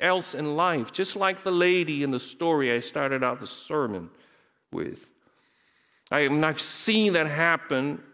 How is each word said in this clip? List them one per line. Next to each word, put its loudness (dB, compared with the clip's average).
else 0
in -2
life, 0
just -4
like 0
the 0
lady 2
in 0
the -2
story 0
I 0
started -2
out 0
the -12
sermon -4
with. -8
I, 2
and 2
I've -2
seen 2
that 2
happen 0